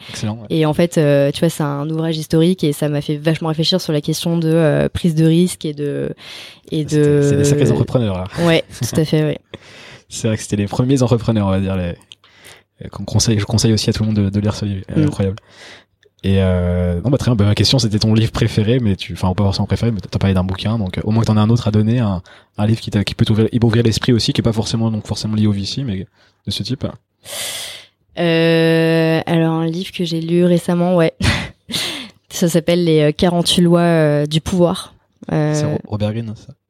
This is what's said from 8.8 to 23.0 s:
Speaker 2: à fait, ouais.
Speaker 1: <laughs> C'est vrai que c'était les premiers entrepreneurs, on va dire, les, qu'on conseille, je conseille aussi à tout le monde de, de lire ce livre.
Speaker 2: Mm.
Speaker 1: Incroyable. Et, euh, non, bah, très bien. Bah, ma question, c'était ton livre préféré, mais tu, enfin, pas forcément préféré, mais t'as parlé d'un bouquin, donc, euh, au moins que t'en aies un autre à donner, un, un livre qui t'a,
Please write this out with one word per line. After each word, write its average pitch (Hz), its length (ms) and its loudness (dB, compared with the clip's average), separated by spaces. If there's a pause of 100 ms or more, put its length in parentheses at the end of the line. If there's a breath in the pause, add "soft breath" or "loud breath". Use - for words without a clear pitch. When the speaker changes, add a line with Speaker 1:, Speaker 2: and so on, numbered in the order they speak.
Speaker 2:
à 156 60 4
fait, 156 160 2
ouais. 151 220 -2
Speaker 1:
<laughs> - 680 -20
C'est - 140 -6
vrai 110 100 0
que - 60 -6
c'était - 140 -4
les 101 100 0
premiers 127 360 2
entrepreneurs, 110 440 2
on 95 40 0
va 95 100 0
dire, 95 160 -2
les, 87 180 -4 (960 loud breath)
qu'on - 140 -12
conseille, 107 340 0
je 101 60 -2
conseille 113 280 2
aussi 107 160 0
à 113 40 0
tout 110 100 -2
le 107 60 0
monde 107 80 0
de, 101 120 2
de 101 120 0
lire 107 160 -2
ce - 80 -6
livre. 98 180 -4 (120)
Speaker 2:
Mm. 104 100 2
Speaker 1:
Incroyable. 101 320 -2 (880 loud breath)
Et, 95 180 2
euh, 90 580 0
non, 107 100 -2
bah, 135 60 2
très 120 140 0
bien. 127 60 2
Bah, 101 80 2
ma 104 100 2
question, 120 240 2
c'était 107 220 0
ton 110 120 2
livre 110 200 2
préféré, 113 480 0
mais 101 160 0
tu, - 160 -12
enfin, 92 220 -2
pas 101 100 0
forcément 98 220 0
préféré, 117 260 0
mais 98 80 -4
t'as - 180 -8
parlé 98 160 2
d'un 92 80 2
bouquin, 98 360 -4
donc, 95 200 -6
euh, - 60 -6
au 107 80 0
moins 113 100 2
que 113 60 0
t'en 110 80 4
aies 107 40 4
un 107 80 4
autre 117 200 2
à - 20 0
donner, 107 300 2
un, 98 220 -2 (360 loud breath)
un 104 80 0
livre 113 140 2
qui - 100 -10
t'a, 101 140 0